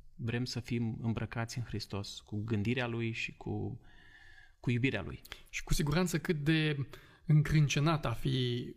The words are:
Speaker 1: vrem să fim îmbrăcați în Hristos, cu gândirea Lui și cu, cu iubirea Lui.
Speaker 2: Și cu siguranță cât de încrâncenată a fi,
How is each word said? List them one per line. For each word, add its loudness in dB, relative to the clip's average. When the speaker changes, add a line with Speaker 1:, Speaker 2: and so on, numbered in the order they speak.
Speaker 1:
vrem -2
să -6
fim -2
îmbrăcați -4
în -2
Hristos, -8
cu -6
gândirea 0
Lui -2
și -4
cu, -6
cu -4
iubirea 0
Lui. -10
Speaker 2:
Și -8
cu -2
siguranță 2
cât -2
de 2
încrâncenată 4
a 0
fi, 0